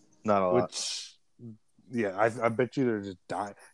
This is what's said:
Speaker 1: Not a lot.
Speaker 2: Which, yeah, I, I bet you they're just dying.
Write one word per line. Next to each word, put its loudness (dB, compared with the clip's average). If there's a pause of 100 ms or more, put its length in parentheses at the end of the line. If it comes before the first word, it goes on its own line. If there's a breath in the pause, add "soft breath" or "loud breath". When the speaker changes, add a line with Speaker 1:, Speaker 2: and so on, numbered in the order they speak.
(240)
Speaker 1:
Not 4
a 4
lot. 4
Speaker 2:
Which, -8 (720)
yeah, 0
I, 4 (180)
I 6
bet -2
you 2
they're 2
just -8 (100)
dying. -6 (200 soft breath)